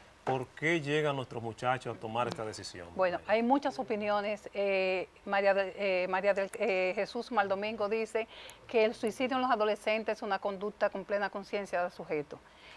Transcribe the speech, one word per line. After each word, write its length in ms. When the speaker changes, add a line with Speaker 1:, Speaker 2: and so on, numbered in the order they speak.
Speaker 1:
¿Por 240
qué 320
llegan 360
nuestros 260
muchachos 540
a 40
tomar 280
esta 160
decisión? 500
Speaker 2:
Bueno, 320
hay 160
muchas 360
opiniones. 720
Eh, 560
María 300
de, 220
eh, 320
María 260
del, 200
eh, 400
Jesús 380
Maldomingo 560
dice 400
que 160
el 100
suicidio 420
en 60
los 80
adolescentes 680
es 40
una 160
conducta 520
con 140
plena 260
conciencia 520
del 80
sujeto 480